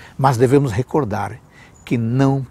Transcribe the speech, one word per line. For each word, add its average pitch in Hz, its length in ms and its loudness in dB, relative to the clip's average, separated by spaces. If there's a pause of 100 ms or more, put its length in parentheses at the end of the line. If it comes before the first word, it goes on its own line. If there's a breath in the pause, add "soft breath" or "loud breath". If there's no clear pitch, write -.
(180 loud breath)
mas 135 180 2
devemos 131 340 4
recordar 104 720 -4 (460 loud breath)
que 135 100 -2
não 131 540 0